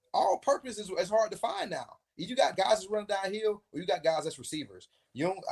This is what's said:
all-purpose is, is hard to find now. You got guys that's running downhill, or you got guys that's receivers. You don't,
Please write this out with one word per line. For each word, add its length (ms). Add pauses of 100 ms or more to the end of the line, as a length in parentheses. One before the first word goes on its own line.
(140)
all-purpose 640
is, 120
is 200
hard 220
to 40
find 340
now. 260 (200)
You 180
got 220
guys 220
that's 100
running 200
downhill, 640
or 80
you 80
got 160
guys 220
that's 140
receivers. 500 (240)
You 140
don't, 140 (120)